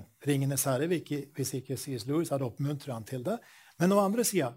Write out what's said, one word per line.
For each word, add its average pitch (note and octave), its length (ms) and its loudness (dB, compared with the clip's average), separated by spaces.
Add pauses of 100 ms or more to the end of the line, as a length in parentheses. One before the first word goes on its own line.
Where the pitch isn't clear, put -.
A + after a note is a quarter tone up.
(280)
Ringenes C#3 420 2
herre C3+ 180 2
hvis F3 160 0
ikke, C#3+ 180 -4 (140)
hvis C3 240 -2
ikke B2 180 -6
C C3+ 220 -6
S G#2+ 80 -8
Lewis D#3 240 0
hadde C3+ 160 0
oppmuntret C#3 460 -4
han A2+ 100 -8
til B2 240 -6
det. G#3+ 100 0 (400)
Men E3+ 120 6
på G3+ 160 6
andre A3 180 2
siden C#3 340 0